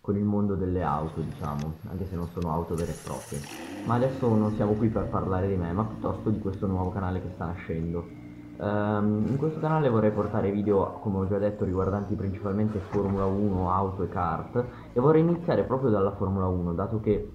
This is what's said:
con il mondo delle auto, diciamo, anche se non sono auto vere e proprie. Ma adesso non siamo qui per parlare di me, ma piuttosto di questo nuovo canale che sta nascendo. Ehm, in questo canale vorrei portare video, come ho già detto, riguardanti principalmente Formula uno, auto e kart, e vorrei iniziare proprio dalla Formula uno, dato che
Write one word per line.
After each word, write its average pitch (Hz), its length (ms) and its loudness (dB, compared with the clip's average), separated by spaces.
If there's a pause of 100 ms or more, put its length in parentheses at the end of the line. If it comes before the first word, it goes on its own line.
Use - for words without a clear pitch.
con 101 160 -2
il 104 80 0
mondo 104 300 2
delle 90 280 0
auto, 78 380 -2
diciamo, 73 540 -6 (140)
anche 92 180 -6
se 90 80 -8
non 85 140 -4
sono 85 240 -4
auto 85 220 -2
vere 82 180 -2
e 78 100 -6
proprie. 71 380 -8 (460)
Ma 113 80 0
adesso 127 380 2
non 107 220 4
siamo 107 200 2
qui 110 140 2
per 98 200 0
parlare 92 400 0
di 98 80 0
me, 85 160 -2
ma 104 120 0
piuttosto - 460 -4
di 101 80 0
questo 98 280 -4
nuovo 92 240 0
canale 92 300 -2
che 90 140 -8
sta 87 120 -6
nascendo. 85 600 -4 (520)
Ehm, 104 680 0
in 127 100 0
questo 156 220 0
canale 156 320 2
vorrei 107 220 6
portare 101 400 2
video, 101 500 4
come 98 160 0
ho 95 80 2
già 98 120 2
detto, 104 260 2
riguardanti 95 500 0
principalmente 98 640 0
Formula 98 480 0
uno, 95 460 2
auto 95 320 0
e 82 40 -2
kart, 87 560 -2 (280)
e 123 80 2
vorrei 156 220 6
iniziare 165 420 2
proprio 131 260 0
dalla 101 220 2
Formula 98 340 0
uno, 90 260 0
dato 107 280 -2
che 104 340 0